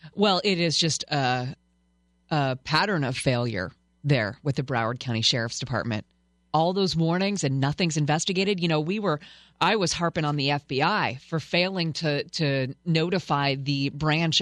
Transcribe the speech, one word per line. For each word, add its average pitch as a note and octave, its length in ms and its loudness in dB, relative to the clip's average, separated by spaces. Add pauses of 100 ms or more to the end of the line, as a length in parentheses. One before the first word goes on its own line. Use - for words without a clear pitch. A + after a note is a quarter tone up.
(140)
Well, G3+ 320 2
it G3 120 2
is E3+ 200 2
just - 340 0
a, B2+ 420 0 (800)
a C#3 320 2
pattern E3 400 2
of B2+ 140 -2
failure A#2+ 560 -2 (320)
there A#2+ 360 2
with C#3+ 140 -2
the C#3+ 80 -2
Broward B2 360 -2
County A2+ 220 -2
Sheriff's A#2 380 -2
Department. A2 460 -2 (480)
All D#3+ 180 2
those F#3 240 0
warnings F3+ 480 0
and C3+ 160 0
nothing's D3 380 0
investigated. F3 640 0
You E3+ 80 0
know, D#3 100 2
we F3 200 -2
were, F3+ 200 0 (400)
I F3+ 160 4
was F#3+ 160 0
harping E3+ 320 -2
on D3 140 0
the C#3 140 0
F C#3+ 140 -2
B C3 160 -2
I D#3 460 0
for D#3+ 140 -4
failing F3+ 520 0
to, D3 300 -2
to C3+ 500 -2 (120)
notify D#3+ 680 0
the C#3 340 -2
branch D#3 520 2